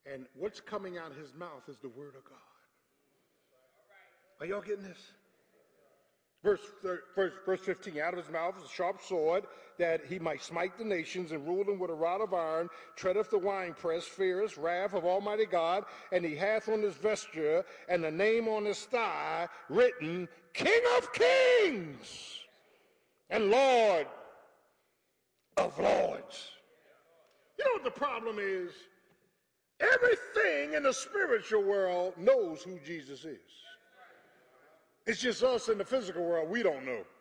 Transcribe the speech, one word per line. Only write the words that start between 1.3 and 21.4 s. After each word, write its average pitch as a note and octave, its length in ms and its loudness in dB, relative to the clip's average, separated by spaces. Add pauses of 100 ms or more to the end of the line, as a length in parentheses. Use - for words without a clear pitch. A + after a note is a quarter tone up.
mouth D#3 340 -16
is C#3 120 -18
the C3+ 100 -14
word C3+ 280 -18
of C3 80 -20
God. C3+ 120 -20 (2000)
Are D3+ 60 -10
y'all G3+ 140 -6
getting G3 240 -10
this? - 280 -20 (1300)
Verse G3 180 2 (220)
thir-, F3+ 200 -6 (140)
verse, F#3+ 160 0 (140)
verse F#3 140 0
fifteen, F3+ 380 -8
"Out E3 140 -2
of F3 100 -8
his D3+ 80 -14
mouth E3+ 280 -4
is E3+ 60 -18
a C3 40 -18
sharp F#3 320 -4
sword, F3 460 0 (320)
that E3 280 0
he F3+ 120 -8
might D#3+ 240 -4
smite F3 360 -6
the A3+ 60 -8
nations F3+ 480 -4
and D3 140 -6
rule F#3 180 0
them G3 140 -2
with F3 120 -4
a E3 40 -2
rod E3+ 260 0
of G#3 120 -2
iron, E3 360 0 (260)
treadeth F#3+ 360 0
the G#3 80 2
winepress, F3 680 -2
fierce F#3+ 520 0
wrath F3 380 0
of E3+ 100 0
Almighty G#3 420 2
God, F3 380 2 (280)
and F3+ 120 2
he D3+ 120 -2
hath G#3+ 320 0
on G#3+ 140 2
his G3 120 0
vesture D#3+ 680 0 (240)
and F3 160 2
the D#3 60 -2
name A3 380 2
on G#3+ 160 0
his G3+ 200 -4
thigh E3+ 640 -2 (200)
written, F3+ 600 2 (260)
King A4+ 280 4 (140)
of - 160 0
Kings G#4+ 1300 2 (920)